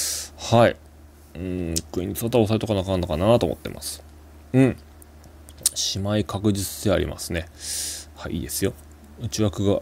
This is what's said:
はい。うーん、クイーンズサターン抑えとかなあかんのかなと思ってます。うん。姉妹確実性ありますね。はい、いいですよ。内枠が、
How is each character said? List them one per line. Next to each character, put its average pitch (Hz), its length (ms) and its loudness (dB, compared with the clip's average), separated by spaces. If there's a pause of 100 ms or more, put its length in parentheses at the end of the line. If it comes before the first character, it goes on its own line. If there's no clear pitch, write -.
(580)
は 117 100 10
い。 - 80 0 (600)
う - 20 -14
ー 90 340 -4
ん、 82 40 -4 (180)
ク 90 100 -2
イ - 20 -4
ー 101 60 -4
ン 92 40 -8
ズ - 40 -8
サ 117 100 -2
タ 123 80 2
ー 120 40 6
ン 104 60 4
抑 110 100 2
え - 20 -6
と - 80 -4
か 110 60 0
な 98 80 2
あ - 20 -2
か 95 140 0
ん - 20 0
の 87 80 -2
か 85 80 -4
な 107 240 4
と 107 60 2
思 71 100 0
っ - 20 -10
て - 120 -10
ま - 120 -12
す。 - 220 -12 (480)
う 127 80 4
ん。 131 180 4 (1160)
姉 98 60 -4
妹 104 240 2
確 104 260 0
実 98 320 -4
性 107 80 2
あ 85 80 4
り 78 60 0
ま 76 120 -6
す - 140 -10
ね。 82 140 -4 (720)
は - 120 -12
い、 - 40 -8
い 82 60 -4
い - 20 -4
で 62 80 -8
す - 160 -2
よ。 95 80 -2 (480)
内 113 200 -4
枠 104 240 0
が、 98 160 2